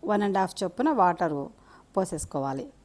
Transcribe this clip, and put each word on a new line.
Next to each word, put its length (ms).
వన్ 160
అండ్ 160
హాఫ్ 260
చొప్పున 280
వాటర్ 560
పోసేసుకోవాలి. 720